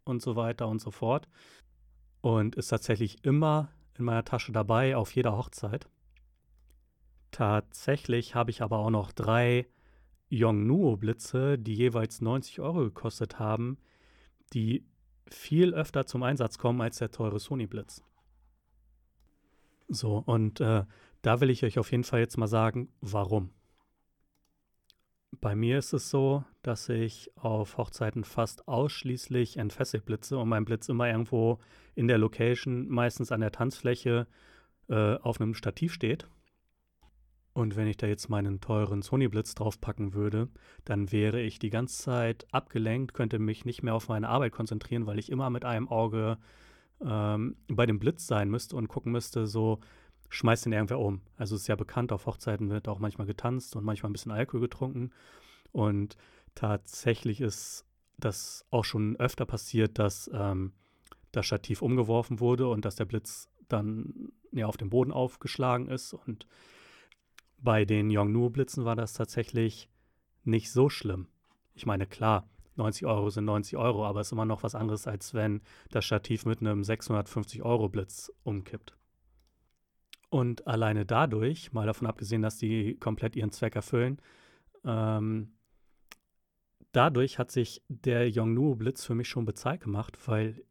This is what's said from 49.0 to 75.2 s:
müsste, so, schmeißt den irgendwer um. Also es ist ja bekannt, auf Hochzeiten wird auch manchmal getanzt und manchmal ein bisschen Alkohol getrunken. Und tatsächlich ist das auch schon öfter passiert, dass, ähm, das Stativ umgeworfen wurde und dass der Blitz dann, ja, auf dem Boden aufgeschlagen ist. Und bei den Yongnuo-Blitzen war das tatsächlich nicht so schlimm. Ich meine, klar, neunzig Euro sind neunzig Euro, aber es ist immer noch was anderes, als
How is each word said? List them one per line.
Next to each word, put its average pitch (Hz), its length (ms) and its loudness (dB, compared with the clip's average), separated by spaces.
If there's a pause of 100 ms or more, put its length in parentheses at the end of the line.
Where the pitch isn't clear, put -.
müsste, 113 340 -2
so, 110 340 0 (500)
schmeißt 113 340 2
den 117 80 0
irgendwer 107 260 0
um. 101 220 0 (160)
Also 104 200 -4
es 95 60 -6
ist - 60 -8
ja 104 80 2
bekannt, 120 340 -2
auf 104 140 -4
Hochzeiten 104 460 -4
wird 104 180 -4
auch 98 100 -4
manchmal 104 280 -4
getanzt 120 500 -4
und 104 80 -6
manchmal 107 240 -2
ein 101 60 -4
bisschen 110 180 -8
Alkohol 120 300 -2
getrunken. 127 480 -4 (600)
Und 104 440 0 (380)
tatsächlich 110 880 -2
ist - 420 -6 (320)
das - 540 -6
auch 117 160 2
schon 107 300 0
öfter 123 280 -2
passiert, 110 540 0
dass, 104 340 0
ähm, 95 400 -2 (600)
das 107 120 0
Stativ - 380 -2
umgeworfen 117 580 2
wurde 123 280 4
und 110 180 0
dass 98 100 -4
der 110 80 -2
Blitz - 460 -6 (180)
dann, 110 640 -4 (200)
ja, 113 140 -2
auf 107 120 -4
dem 101 100 -4
Boden 127 240 4
aufgeschlagen 127 760 -2
ist. - 260 -8
Und - 320 -10 (1160)
bei 110 220 6
den 104 260 4
Yongnuo-Blitzen 117 720 2
war 117 120 0
das 113 160 -4
tatsächlich - 760 -2 (540)
nicht 110 300 0
so 131 160 6
schlimm. 92 400 -6 (460)
Ich - 120 -10
meine, 98 200 0
klar, 110 440 0 (240)
neunzig 107 320 -2
Euro 104 240 2
sind 104 140 -2
neunzig 104 340 -2
Euro, 117 260 2
aber 104 160 -2
es 104 80 -6
ist - 40 -10
immer 113 120 0
noch 110 200 -2
was 107 100 -4
anderes, 107 320 -4
als 104 260 -8